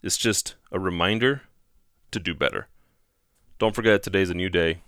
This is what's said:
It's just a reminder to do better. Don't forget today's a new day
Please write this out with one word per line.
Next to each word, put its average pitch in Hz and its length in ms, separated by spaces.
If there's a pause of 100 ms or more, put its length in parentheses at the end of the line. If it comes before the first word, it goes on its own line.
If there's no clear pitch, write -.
It's - 160
just - 360 (160)
a - 80
reminder 98 640 (680)
to 110 100
do 82 140
better. 65 340 (880)
Don't 110 160
forget 107 280
today's 95 260
a 87 60
new 90 160
day 82 380